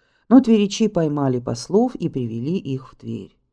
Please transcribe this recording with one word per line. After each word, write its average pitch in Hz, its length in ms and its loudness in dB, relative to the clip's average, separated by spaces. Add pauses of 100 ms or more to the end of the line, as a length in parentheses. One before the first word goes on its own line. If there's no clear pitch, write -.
(300)
но 247 100 10
тверичи 220 480 2
поймали 147 520 -2
послов 160 560 -2
и 170 120 -6
привели 123 500 -6
их 131 340 -8
в - 40 -20
Тверь. 113 420 -14 (160)